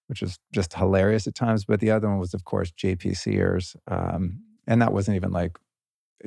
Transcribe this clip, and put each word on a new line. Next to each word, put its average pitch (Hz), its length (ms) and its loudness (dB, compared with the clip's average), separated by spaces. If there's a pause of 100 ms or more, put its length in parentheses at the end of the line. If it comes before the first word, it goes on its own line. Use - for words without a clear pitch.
which - 160 -8
is 92 160 -6 (120)
just 95 220 -2
hilarious 98 540 2
at 104 80 -6
times. 110 300 0
But 107 160 2
the 110 100 4
other 107 180 2
one 98 80 0
was, 90 160 -4
of 92 120 -8
course, 95 260 -2
J 92 240 -2
P 95 180 -4
Sears. 92 600 0 (120)
Um, 90 520 -2 (260)
and 117 160 4
that 110 100 4
wasn't 98 260 0
even, 92 140 -2
like, 87 280 -4 (680)